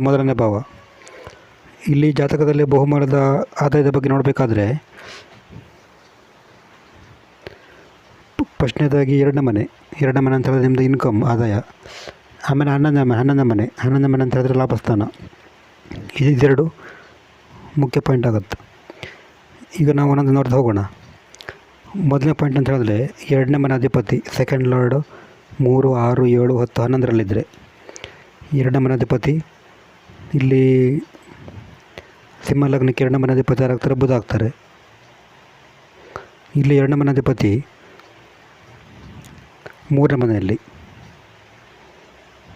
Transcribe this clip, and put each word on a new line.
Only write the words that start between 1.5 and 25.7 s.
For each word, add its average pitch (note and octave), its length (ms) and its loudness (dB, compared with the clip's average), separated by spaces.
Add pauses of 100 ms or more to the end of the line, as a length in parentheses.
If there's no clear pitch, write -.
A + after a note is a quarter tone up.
ಇಲ್ಲಿ D3 160 2 (100)
ಜಾತಕದಲ್ಲಿ D3 540 0
ಬಹುಮೂಲದ C#3 460 2 (460)
ಆದಾಯದ C#3+ 320 2
ಬಗ್ಗೆ C3+ 160 0
ನೋಡಬೇಕಾದ್ರೆ B2+ 520 0 (4000)
ಫಸ್ಟ್ನೇದಾಗಿ C#3 640 0
ಎರಡನೇ C#3 260 2
ಮನೆ, G#2 140 0 (400)
ಎರಡನೇ C3 220 0
ಮನೆ C3 140 2
ಅಂತ B2+ 100 -2
ಹೇಳಿದ್ರೆ C3 180 2
ನಿಮ್ಮದು C3 220 2
ಇನ್ಕಮ್, B2+ 300 2 (140)
ಆದಾಯ. A2+ 200 0 (960)
ಆಮೇಲೆ C#3+ 260 0
ಹನ್ನೊಂದನೇ C#3+ 340 2
ಮನೆ, A#2+ 120 2
ಹನ್ನೊಂದನೇ C#3 320 2
ಮನೆ, G#2+ 140 0 (160)
ಹನ್ನೊಂದನೇ C3+ 320 2
ಮನೆ C3 120 0
ಅಂತ B2+ 120 -2
ಹೇಳಿದ್ರೆ B2+ 240 0
ಲಾಭಸ್ಥಾನ. A2+ 400 -2 (1300)
ಇದೆರಡು C3+ 320 4 (1160)
ಮುಖ್ಯ C3+ 260 0
ಪಾಯಿಂಟ್ B2 220 0
ಆಗುತ್ತೆ. G#2+ 280 -4 (1200)
ಈಗ C#3+ 160 2
ನಾವು C#3+ 140 2
ಒಂದೊಂದು C#3 260 2
ನೋಡ್ತಾ B2+ 200 0
ಹೋಗೋಣ. A2+ 240 0 (1300)
ಮೊದಲನೇ C#3 280 0
ಪಾಯಿಂಟ್ C#3+ 200 0
ಅಂತ C3 140 -2
ಹೇಳಿದ್ರೆ A2 220 -2 (400)
ಎರಡನೇ C3+ 280 0
ಮನೆ C3+ 160 0
ಅಧಿಪತಿ B2+ 380 -2 (200)
ಸೆಕೆಂಡ್ C3 360 -2
ಲಾರ್ಡ್ B2 220 0 (680)
ಮೂರು, C3 240 2 (160)